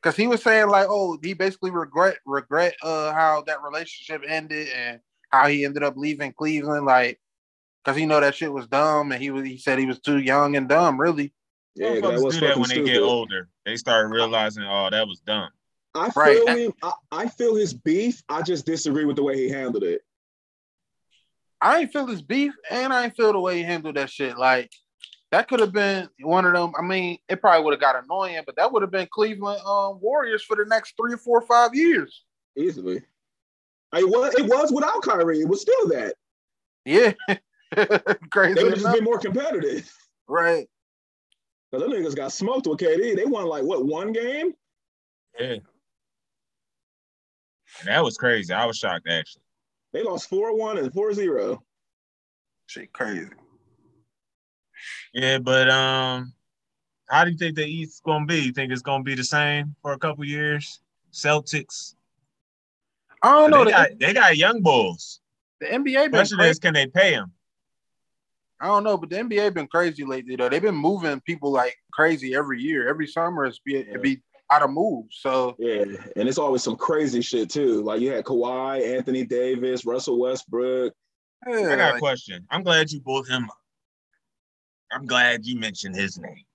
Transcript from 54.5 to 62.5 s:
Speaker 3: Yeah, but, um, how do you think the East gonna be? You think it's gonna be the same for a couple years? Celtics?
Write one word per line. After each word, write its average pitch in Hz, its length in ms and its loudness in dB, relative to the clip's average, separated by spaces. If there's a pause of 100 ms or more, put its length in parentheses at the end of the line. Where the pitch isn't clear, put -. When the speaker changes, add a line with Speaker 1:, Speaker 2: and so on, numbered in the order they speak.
Speaker 3:
Yeah, 131 260 0
but, 131 300 4
um, 131 640 0 (760)
how 151 160 4
do 175 60 -2
you 160 60 -4
think 160 180 -4
the 156 100 -4
East 156 380 -10
gonna 151 220 -2
be? 160 140 0
You 131 140 -2
think 135 180 -6
it's 127 100 -6
gonna 139 220 -4
be 135 120 -4
the 127 80 -6
same 147 580 -2
for 143 120 -6
a 135 60 -8
couple 151 260 -6
years? 147 560 -6 (300)
Celtics? - 840 -4 (1300)